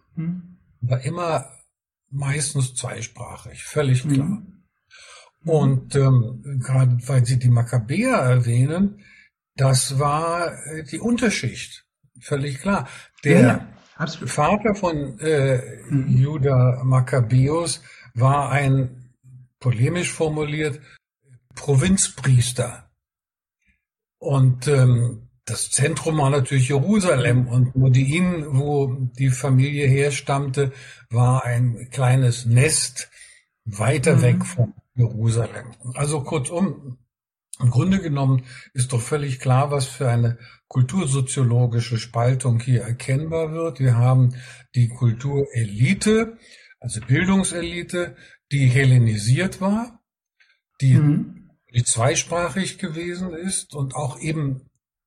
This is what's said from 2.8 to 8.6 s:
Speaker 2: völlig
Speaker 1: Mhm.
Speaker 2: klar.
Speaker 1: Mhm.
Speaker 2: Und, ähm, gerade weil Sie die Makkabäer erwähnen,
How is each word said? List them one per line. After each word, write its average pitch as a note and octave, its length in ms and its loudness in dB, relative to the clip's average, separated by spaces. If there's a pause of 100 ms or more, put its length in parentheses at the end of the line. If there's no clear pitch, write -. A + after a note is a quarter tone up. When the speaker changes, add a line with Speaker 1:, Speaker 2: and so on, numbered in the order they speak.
Speaker 2:
völlig C3 420 0
Speaker 1:
Mhm. D3+ 80 0
Speaker 2:
klar. C#3 140 2
Speaker 1:
Mhm. G3+ 200 -6 (1000)
Speaker 2:
Und, C#3 500 0
ähm, C3+ 680 2
gerade C3 340 2 (100)
weil B2+ 180 2
Sie C3 120 0
die B2 120 2
Makkabäer B2+ 640 0
erwähnen, C3 840 2 (540)